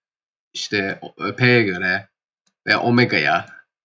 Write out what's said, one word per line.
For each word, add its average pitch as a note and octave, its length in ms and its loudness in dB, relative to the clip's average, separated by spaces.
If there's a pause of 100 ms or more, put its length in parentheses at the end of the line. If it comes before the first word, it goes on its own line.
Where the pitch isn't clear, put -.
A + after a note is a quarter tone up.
(540)
işte G2 480 -6
o-, G2 340 -10
P'ye B2 280 4
göre F#2 460 -4 (580)
veya G#2+ 140 2
omega'ya, G2+ 640 2 (400)